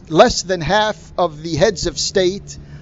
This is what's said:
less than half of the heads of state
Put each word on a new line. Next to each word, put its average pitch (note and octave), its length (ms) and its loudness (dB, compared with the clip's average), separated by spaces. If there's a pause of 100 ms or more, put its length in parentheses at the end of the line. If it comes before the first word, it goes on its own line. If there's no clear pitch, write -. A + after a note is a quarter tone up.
less G3 340 4
than F#3 180 -4
half G#3 560 -2
of D#3+ 260 -2
the E3 120 -6
heads E3+ 320 2
of D#3 100 -6
state F#3+ 600 -2 (240)